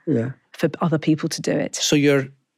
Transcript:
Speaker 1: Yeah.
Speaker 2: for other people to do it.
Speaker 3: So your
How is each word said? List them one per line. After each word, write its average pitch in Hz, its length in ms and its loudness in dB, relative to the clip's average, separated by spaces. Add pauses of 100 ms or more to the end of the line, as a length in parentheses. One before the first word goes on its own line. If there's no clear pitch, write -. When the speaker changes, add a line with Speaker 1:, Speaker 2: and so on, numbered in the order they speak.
Speaker 1:
Yeah. 131 240 0 (220)
Speaker 2:
for - 160 -2 (100)
other 160 200 0
people 156 300 0
to - 120 -8
do - 100 -2
it. - 240 -2
Speaker 3:
So - 220 0
your 139 320 2 (280)